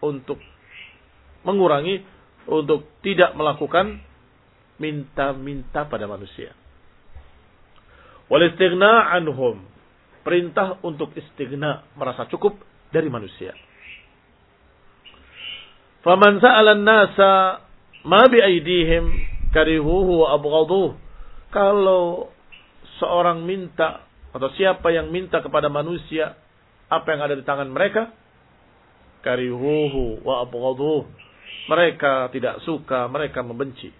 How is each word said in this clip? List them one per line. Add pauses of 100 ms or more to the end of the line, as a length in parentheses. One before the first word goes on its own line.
untuk (1040)
mengurangi, (480)
untuk (160)
tidak
melakukan (800)
minta-minta
pada
manusia. (1800)
Wal
istighna
anhum, (640)
perintah
untuk
istighna,
merasa
cukup (320)
dari
manusia. (2500)
Faman
sa'ala
an-nasa (400)
ma
bi
aidihim (400)
karihuhu
wa
abghaduh. (500)
Kalau (640)
seorang
minta (320)
atau
siapa
yang
minta
kepada
manusia (560)
apa
yang
ada
di
tangan
mereka, (1120)
karihuhu
wa
abghaduh. (640)
Mereka
tidak
suka,
mereka
membenci. (120)